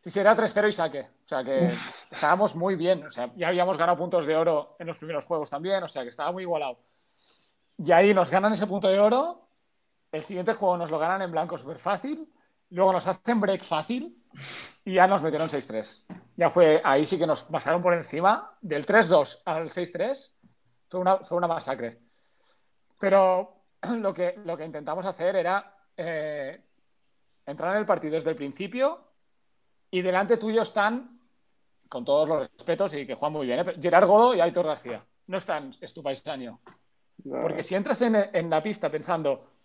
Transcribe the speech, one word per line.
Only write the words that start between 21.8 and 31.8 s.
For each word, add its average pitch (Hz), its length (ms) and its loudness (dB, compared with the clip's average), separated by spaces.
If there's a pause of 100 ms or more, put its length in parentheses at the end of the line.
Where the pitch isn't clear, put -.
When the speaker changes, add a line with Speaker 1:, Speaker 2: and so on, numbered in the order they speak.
Speaker 1:
Pero 190 640 2 (180)
<clears throat> 233 160 -4
lo 196 160 -4
que, 180 320 -4
lo 170 120 -6
que 156 80 -10
intentamos 156 400 -8
hacer 185 320 -2
era, 185 360 -2 (240)
eh, 151 640 -8 (840)
entrar 151 280 -6
en 208 60 0
el 214 60 -2
partido 160 300 0
desde 160 160 -2
el 160 40 -4
principio 202 640 -4 (920)
y 180 140 -2
delante 190 340 2
tuyo 220 240 -2
están, 220 580 -2 (680)